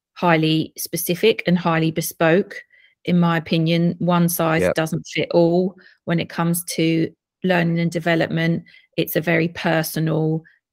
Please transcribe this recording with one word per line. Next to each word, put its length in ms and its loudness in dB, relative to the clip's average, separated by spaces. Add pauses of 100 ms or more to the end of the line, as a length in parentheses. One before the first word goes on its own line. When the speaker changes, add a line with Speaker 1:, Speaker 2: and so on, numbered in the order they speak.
(140)
Speaker 1:
highly 640 0
specific 680 -2
and 100 2
highly 340 0
bespoke. 720 0 (420)
In 120 2
my 200 2
opinion, 640 0
one 280 2
size 360 0
Speaker 2:
Yep. 120 0
Speaker 1:
doesn't 320 -4
fit 240 -4
all 420 2 (300)
when 160 -2
it 80 -4
comes 380 -2
to 440 0 (360)
learning 340 0
and 100 0
development. 760 -2 (320)
It's 180 -4
a 60 2
very 260 0
personal 960 -2 (300)